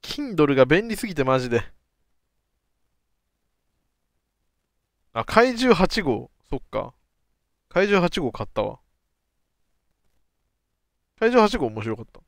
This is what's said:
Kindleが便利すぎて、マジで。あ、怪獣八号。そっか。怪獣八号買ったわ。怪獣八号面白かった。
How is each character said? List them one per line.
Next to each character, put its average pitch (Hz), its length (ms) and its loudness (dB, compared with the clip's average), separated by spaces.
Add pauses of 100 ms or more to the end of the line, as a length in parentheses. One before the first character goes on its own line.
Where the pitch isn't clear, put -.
Kindle 165 520 0
が 131 120 6
便 190 240 2
利 226 80 -4
す 233 100 -8
ぎ 185 80 -10
て、 135 80 -2
マ 131 160 2
ジ 127 100 -4
で。 113 140 0 (3500)
あ、 113 100 -6
怪 247 300 2
獣 240 200 2
八 185 280 0
号。 123 280 -4 (200)
そ 139 80 -6
っ - 20 -8 (100)
か。 - 240 -8 (760)
怪 190 160 2
獣 202 160 2
八 175 180 -2
号 131 140 -4
買 110 120 -10
っ - 80 -16
た 107 80 -2
わ。 - 200 -8 (2250)
怪 220 120 0
獣 240 120 6
八 214 160 2
号 143 100 -2
面 107 160 -8
白 110 120 -6
か 113 60 -20
っ - 100 -16
た。 - 160 -20